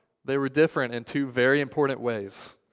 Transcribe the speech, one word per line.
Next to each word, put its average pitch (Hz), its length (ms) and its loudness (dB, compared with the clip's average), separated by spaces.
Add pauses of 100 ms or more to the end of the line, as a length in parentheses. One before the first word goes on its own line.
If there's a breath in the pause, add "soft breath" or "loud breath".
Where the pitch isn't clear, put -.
(260 soft breath)
they 135 100 -2
were 139 140 -2
different 139 440 2
in 117 100 -8
two 143 220 -4
very 131 360 4
important 135 380 -2
ways. 110 580 -6 (140)